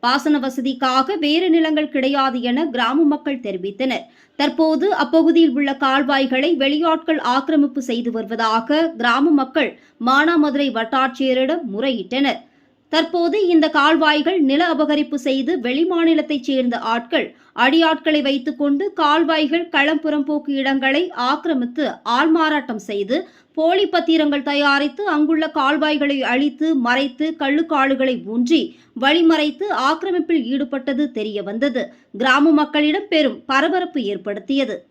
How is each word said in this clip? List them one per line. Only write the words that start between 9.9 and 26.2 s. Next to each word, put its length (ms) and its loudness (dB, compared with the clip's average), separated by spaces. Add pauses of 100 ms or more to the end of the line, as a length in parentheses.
மானாமதுரை 680 2
வட்டாட்சியரிடம் 1000 0
முறையிட்டனர். 680 -2 (520)
தற்போது 540 0
இந்த 240 4
கால்வாய்கள் 680 2
நில 280 2
அபகரிப்பு 560 0
செய்து 340 -2
வெளிமாநிலத்தைச் 880 0
சேர்ந்த 280 0 (160)
ஆட்கள், 340 -2 (380)
அடியாட்களை 580 2
வைத்துக் 360 -4
கொண்டு 340 0
கால்வாய்கள் 760 0
களம் 340 0
புறம்போக்கு 480 -4 (100)
இடங்களை 420 0 (260)
ஆக்கிரமித்து 580 -2 (300)
ஆள்மாறாட்டம் 720 0
செய்து 280 -2 (400)
போலி 300 2
பத்திரங்கள் 640 0
தயாரித்து 560 0
அங்குள்ள 480 0
கால்வாய்களை 640 0 (140)